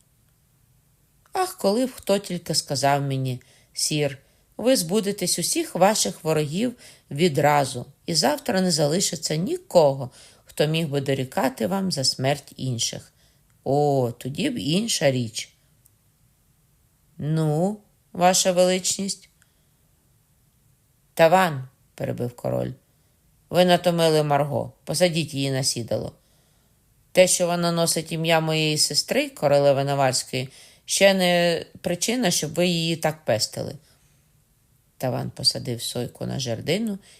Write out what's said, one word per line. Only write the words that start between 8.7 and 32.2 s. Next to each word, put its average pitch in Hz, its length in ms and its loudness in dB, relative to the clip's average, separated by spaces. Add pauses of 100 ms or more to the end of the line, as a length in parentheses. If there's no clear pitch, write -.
залишиться 160 680 -2
нікого, 156 760 2 (340)
хто - 220 -2
міг 160 220 -2
би 139 120 -2
дорікати 139 680 -2
вам 190 260 -2
за 135 120 -4
смерть 135 520 -2
інших.' - 560 -6 (520)
О, 139 540 0
тоді 151 320 -6
б 240 80 -8
інша 180 520 0
річ». 123 420 -6 (1700)
«Ну, 160 600 0 (340)
ваша 185 400 2
величність?» 185 760 0 (1900)
«Таван», 160 540 4 (260)
перебив 120 420 -6
король, 62 360 -4 (760)
«ви 170 140 4
натомили 170 580 4
Марго, 143 500 0 (120)
посадіть 156 500 0
її 139 160 -2
на 135 140 -2
сідало. - 480 -4 (1000)
Те, 185 160 8
що 180 180 0
вона 170 260 0
носить 165 400 0
ім'я 160 280 2
моєї 156 380 0
сестри, 254 500 0
королеви 143 560 2
Наварської, 135 640 -2 (360)
ще 196 300 4
не 175 500 2 (160)
причина, 185 500 -2